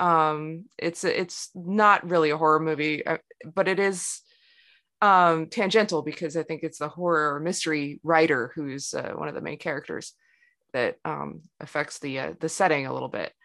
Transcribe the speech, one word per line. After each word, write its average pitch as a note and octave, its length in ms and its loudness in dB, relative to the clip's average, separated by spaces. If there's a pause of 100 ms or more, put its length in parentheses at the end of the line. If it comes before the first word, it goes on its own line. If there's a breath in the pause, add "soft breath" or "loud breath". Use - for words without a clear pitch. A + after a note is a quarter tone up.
Um, D#3+ 640 2 (120)
it's, E3+ 280 -6
it's - 500 -4
not G3 540 4
really E3 220 4
a D3+ 60 0
horror D#3 240 4
movie, D3+ 460 -2
uh, D#3+ 120 -2 (360)
but F#3+ 140 2
it F#3 100 0
is, G3 420 -2 (800 soft breath)
um, F3 460 6
tangential G#3 560 2
because D3+ 340 -6
I D#3+ 60 -2
think D#3+ 220 -8
it's D#3 140 -8
the D3+ 100 -4
horror D3+ 500 0
mystery D#3 640 -2
writer D#3 520 4
who's, C#3 400 -8
uh, - 200 -6
one D#3 140 -6
of - 60 -8
the - 60 -8
main D3+ 180 -8
characters - 540 -8 (600)
that, - 320 -2
um, D3 380 -8 (180)
affects D3 400 -6
the, C3+ 180 -8
uh, D3 220 -6
the D#3+ 80 -4
setting D#3 380 2
a C3 60 -6
little C3 160 -6
bit. G#2+ 240 -8 (120)